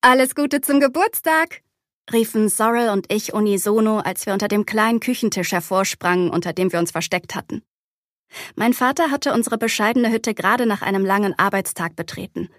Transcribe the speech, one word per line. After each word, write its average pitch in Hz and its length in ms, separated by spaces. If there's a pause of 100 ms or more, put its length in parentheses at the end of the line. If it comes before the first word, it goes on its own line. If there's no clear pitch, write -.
„Alles 254 320
Gute 285 280
zum 285 180
Geburtstag!“, 320 800 (520)
riefen 220 340
Sorrel 233 400
und 196 240
ich 214 220
unisono, 214 680
als - 260
wir 208 60
unter 202 160
dem 208 180
kleinen 220 360
Küchentisch 208 500
hervorsprangen, 180 800
unter 175 240
dem 180 180
wir 170 80
uns 170 120
versteckt 170 440
hatten. - 280 (920)
Mein 233 180
Vater 262 380
hatte - 220
unsere 226 240
bescheidene 226 520
Hütte 226 240
gerade 233 320
nach 208 160
einem 196 240
langen 196 320
Arbeitstag 190 600
betreten. 170 500 (120)